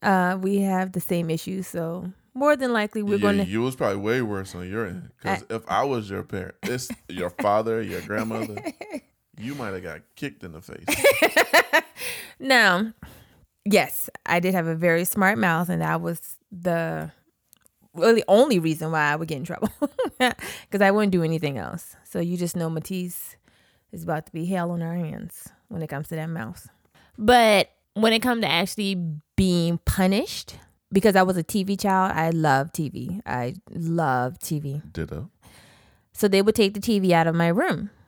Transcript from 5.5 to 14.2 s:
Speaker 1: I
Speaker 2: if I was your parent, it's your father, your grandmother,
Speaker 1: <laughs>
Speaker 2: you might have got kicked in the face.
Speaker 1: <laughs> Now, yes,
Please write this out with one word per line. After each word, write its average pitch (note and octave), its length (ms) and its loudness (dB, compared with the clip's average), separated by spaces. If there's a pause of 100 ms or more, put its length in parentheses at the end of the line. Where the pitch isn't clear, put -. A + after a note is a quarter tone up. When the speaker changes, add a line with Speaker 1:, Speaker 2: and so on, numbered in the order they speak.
Speaker 1:
I A2+ 60 -6
Speaker 2:
if A2+ 140 -8
I G#2 140 2
was A#2+ 260 -2
your G2 140 -6
parent, F#2+ 400 -8
it's B2+ 260 -6 (180)
your F2 220 -6
father, A2 520 0
your F#2 200 -6
grandmother, A2 600 -6 (400)
Speaker 1:
<laughs> - 360 -20
Speaker 2:
you B2+ 180 -10
might A2+ 180 -8
have F#2 100 -8
got D#2+ 180 -12 (140)
kicked - 280 -10
in F2+ 100 -14
the D#2+ 80 -16
face. - 280 -16
Speaker 1:
<laughs> - 920 2 (560)
Now, A3 520 4 (720)
yes, - 460 2 (160)